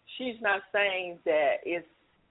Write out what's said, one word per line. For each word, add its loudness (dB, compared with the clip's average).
she's -6
not 0
saying 0
that 4
it's, -4